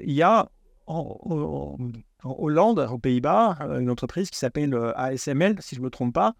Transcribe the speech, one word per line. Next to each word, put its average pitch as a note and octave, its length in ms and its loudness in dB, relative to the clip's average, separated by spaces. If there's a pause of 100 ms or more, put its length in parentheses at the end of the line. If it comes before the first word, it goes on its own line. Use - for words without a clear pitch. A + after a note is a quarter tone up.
il C#3+ 100 -2
y C#3+ 80 4
a G3+ 280 6 (360)
en, D#3+ 400 -6
en, D3 520 -4 (460)
en C3 160 -8
Hollande, E3+ 400 4
aux B2 180 -2
Pays-Bas, D3+ 640 2
euh, C#3 180 -4
une B2 100 0
entreprise C3 400 -4
qui - 80 -12
s'appelle, C#3+ 360 0
euh, A#2 220 0
A C3 180 -4
S C3 140 -6
M C#3+ 140 0
L, G3 180 2
si - 160 -14
je B2 60 -8
me C3 80 -4
trompe B2 240 -2
pas, G#3 260 2